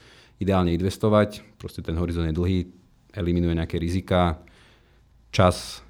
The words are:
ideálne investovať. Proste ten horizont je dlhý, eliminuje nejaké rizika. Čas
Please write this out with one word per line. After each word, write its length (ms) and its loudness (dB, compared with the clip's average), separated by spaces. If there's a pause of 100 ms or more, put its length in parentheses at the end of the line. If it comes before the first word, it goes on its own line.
(420)
ideálne 320 2
investovať. 680 0 (160)
Proste 240 -12
ten 160 -4
horizont 260 -2
je 100 -2
dlhý, 240 0 (540)
eliminuje 460 0
nejaké 180 -4
rizika. 640 0 (880)
Čas 600 0